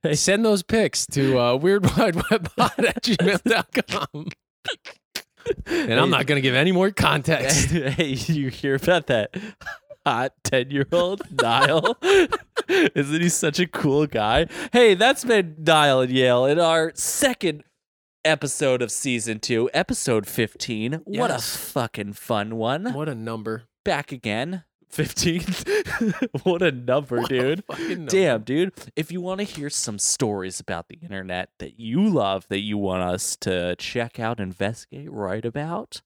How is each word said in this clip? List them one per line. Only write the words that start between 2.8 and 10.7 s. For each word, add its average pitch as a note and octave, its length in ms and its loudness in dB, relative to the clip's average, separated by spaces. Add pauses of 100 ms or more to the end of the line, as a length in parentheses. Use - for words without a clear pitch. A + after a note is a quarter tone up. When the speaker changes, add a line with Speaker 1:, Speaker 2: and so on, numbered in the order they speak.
Speaker 2:
at G#3+ 180 -2
gmail F#3+ 400 2
dot A3+ 260 0 (180)
com. D3 400 -6 (1400)
And D#4 340 -2
I'm D#3 60 6
Speaker 1:
Hey. F3+ 120 2
Speaker 2:
not C3 100 -2
gonna C#3+ 140 2
give C3 140 2
any D#3 160 4
more F#3 200 2
context. D3 760 2
Speaker 1:
<laughs> - 20 0
Hey, D3 380 -2
you C3+ 400 -2
hear C3+ 260 -2
about E3 320 0
that A2 280 0 (680)
hot B2+ 280 -2 (100)
ten-year-old C#3+ 800 -2 (180)